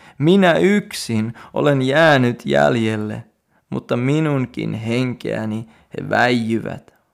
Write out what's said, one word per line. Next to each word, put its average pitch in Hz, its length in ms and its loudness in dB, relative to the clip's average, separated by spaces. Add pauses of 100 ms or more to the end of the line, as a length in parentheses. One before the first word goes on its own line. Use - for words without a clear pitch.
(180)
Minä 180 340 4
yksin 156 800 0 (200)
olen 139 280 2
jäänyt 131 640 2
jäljelle, 110 800 0 (460)
mutta 131 260 -4
minunkin 131 800 -2
henkeäni 113 920 -6
he - 400 -14
väijyvät 113 840 -2 (200)